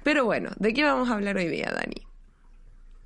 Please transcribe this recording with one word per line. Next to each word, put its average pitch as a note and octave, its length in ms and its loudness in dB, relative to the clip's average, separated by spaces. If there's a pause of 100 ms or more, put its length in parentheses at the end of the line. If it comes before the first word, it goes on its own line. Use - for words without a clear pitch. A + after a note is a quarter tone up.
Pero D4 220 4
bueno, B2+ 320 0
¿de G#3+ 160 2
qué C#4+ 100 2
vamos C4 260 2
a A#3+ 40 2
hablar G3+ 240 -2
hoy F3 100 0
día, - 260 -2
Dani? G1+ 320 -6 (1000)